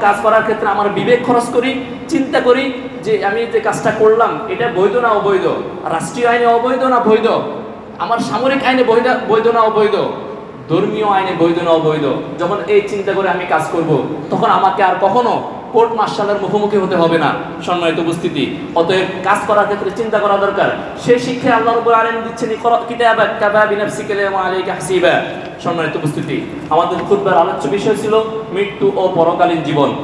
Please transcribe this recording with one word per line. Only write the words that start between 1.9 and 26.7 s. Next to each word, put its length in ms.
চিন্তা 320
করি 340
যে 220
আমি 200
যে 140
কাজটা 320
করলাম 480
এটা 260
বৈধ 220
না 100
অবৈধ, 380
রাষ্ট্রীয় 380
আইনে 180
অবৈধ 380
না 160
বৈধ, 280
আমার 200
সামরিক 460
আইনে 180
বৈধ, 240
বৈধ 200
না 120
অবৈধ, 360
ধর্মীয় 360
আইনে 340
বৈধ 240
না 80
অবৈধ, 420
যখন 180
এই 200
চিন্তা 260
করে 160
আমি 160
কাজ 160
করব, 320
তখন 200
আমাকে 340
আর 180
কখনো 500
কোর্ট 200
মার্শালের 480
মুখোমুখি 360
হতে 180
হবে 220
না। 160
সম্মানিত 340
উপস্থিতি, 580
অতএব 300
কাজ 140
করার 180
ক্ষেত্রে 300
চিন্তা 240
করা 180
দরকার। 320
সেই 140
শিক্ষা 360
আল্লাহ 180
রাব্বুল 200
আলামিন 280
দিচ্ছেন, 300
"ইকরা 360
কিতাবাক 400
কাফা 260
বিনাফসিকা 480
আল 60
ইয়াওমা 200
আলাইকা 340
হাসিবা।" 480
সম্মানিত 320
উপস্থিতি, 640
আমাদের 280